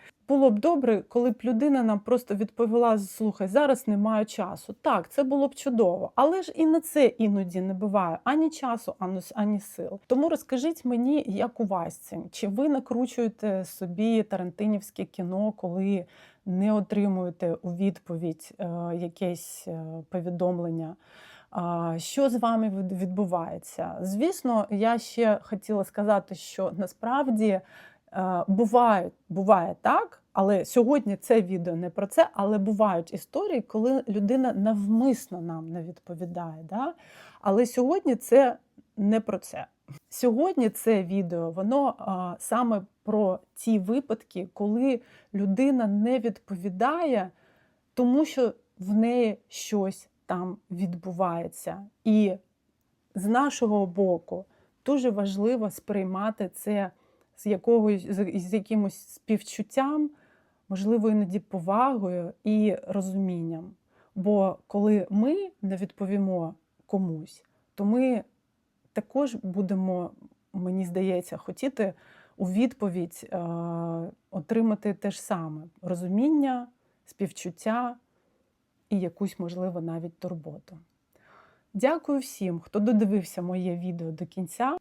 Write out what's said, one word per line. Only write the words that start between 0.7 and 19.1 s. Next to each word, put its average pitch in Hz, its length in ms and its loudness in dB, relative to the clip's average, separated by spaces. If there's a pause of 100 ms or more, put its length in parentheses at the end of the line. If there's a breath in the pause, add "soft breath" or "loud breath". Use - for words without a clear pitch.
коли 240 220 2
б - 140 -4
людина 254 380 2
нам 220 180 2
просто 247 340 0
відповіла: 220 640 2
"Слухай, 196 500 -4
зараз 269 400 2
не 208 80 2
маю 214 300 2
часу". 202 560 -8
Так, 247 260 0
це - 140 0
було 277 260 2
б 277 60 -10
чудово. 220 600 2
Але 330 280 4
ж - 120 -12
і 320 120 4
на 311 140 6
це - 260 4
іноді 196 540 0
не 190 140 -2
буває 190 500 0
ані 302 260 2
часу, 240 480 -4
ані 190 200 -4
с-, - 180 -12
ані 208 240 0
сил. - 460 -10
Тому 277 220 2
розкажіть 302 560 -2
мені, 247 420 2
як 208 340 -4
у 226 40 0
вас 175 300 -4
з - 40 -20
цим? - 320 -10
Чи - 180 -4
ви 240 200 0
накручуєте 233 960 -2
собі 208 580 0
тарантинівське 196 800 -4
кіно, 190 480 -4
коли 190 540 -2 (400 soft breath)
не 190 260 2
отримуєте 190 880 0
у 180 80 -6
відповідь, 175 880 -4
е, 185 80 -6 (300)
якесь, 175 720 -6